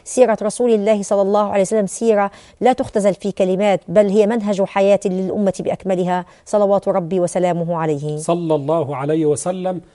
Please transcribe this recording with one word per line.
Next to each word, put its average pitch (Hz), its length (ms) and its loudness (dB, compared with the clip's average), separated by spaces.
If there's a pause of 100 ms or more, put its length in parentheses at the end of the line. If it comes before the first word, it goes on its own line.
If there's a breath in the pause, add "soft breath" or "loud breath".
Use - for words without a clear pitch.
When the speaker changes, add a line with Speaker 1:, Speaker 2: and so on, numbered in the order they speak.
Speaker 1:
سيرة 226 380 2
رسول 226 320 0
الله 208 280 0
صلى 202 200 0
الله 202 280 2
عليه 202 120 2
وسلم 208 240 0
سيرة 202 440 0 (300 loud breath)
لا 247 120 4
تختزل 208 420 0
في 196 180 -6
كلمات، 190 560 0
بل 202 200 4
هي 202 180 4
منهج 208 360 -2
حياة 196 420 2
للأمة 190 560 -2
بأكملها، 180 640 -2 (200 soft breath)
صلوات 202 440 0
ربي 185 320 -2
وسلامه 175 580 -2
عليه. 151 380 -2
Speaker 2:
صلى 165 380 -2
الله 147 420 -2
عليه 151 300 -2
وسلم، 180 540 -2 (140 soft breath)